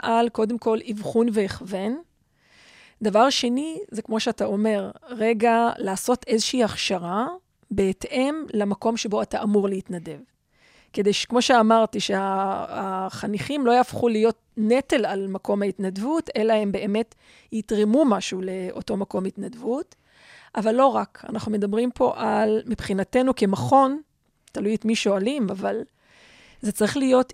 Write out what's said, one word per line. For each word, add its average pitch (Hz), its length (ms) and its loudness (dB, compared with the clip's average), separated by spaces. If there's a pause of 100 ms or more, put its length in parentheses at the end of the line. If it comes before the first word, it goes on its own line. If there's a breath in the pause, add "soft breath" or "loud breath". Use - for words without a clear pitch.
על, 233 260 2
קודם 226 300 -2
כל, 220 200 0 (120)
אבחון 208 420 0
והכוון. 202 640 -4 (1080 soft breath)
דבר 214 280 4
שני, 269 480 -2 (120)
זה 214 120 -8
כמו 220 180 -2
שאתה 220 240 -2
אומר, 208 460 0 (180)
רגע 233 680 2
לעשות 202 480 -2
איזושהי 226 380 0
הכשרה, 190 640 -2 (440)
בהתאם 262 840 -2
למקום 208 440 -2
שבו 220 260 -2
אתה - 200 -6
אמור 202 260 2
להתנדב. 175 500 -8 (720 soft breath)
כדי 202 200 2
ש-, - 120 -2
כמו 240 180 2
שאמרתי, 226 580 4
שהחניכים 196 1700 -4
לא 233 60 6
יהפכו 247 360 2
להיות 220 280 2 (200)
נטל 240 500 2
על 196 200 -4
מקום 196 360 -2
ההתנדבות, 202 760 -4
אלא 220 160 2
הם 214 200 2
באמת 214 420 -2 (380 soft breath)
יתרמו 220 520 2
משהו 196 380 0
לאותו 185 540 -6
מקום 196 280 -4
התנדבות. 226 720 -6 (600 soft breath)
אבל 220 200 0
לא 269 120 6
רק, 214 420 -2
אנחנו 220 240 -6
מדברים 214 380 0
פה 247 260 0
על, 214 500 0
מבחינתנו 240 680 0
כמכון, 262 640 4 (520)
תלוי 214 220 -2
את 208 100 -4
מי 220 100 2
שואלים, 208 560 0
אבל 196 320 -4 (800 soft breath)
זה 208 120 -2
צריך 214 240 0
להיות, 254 380 2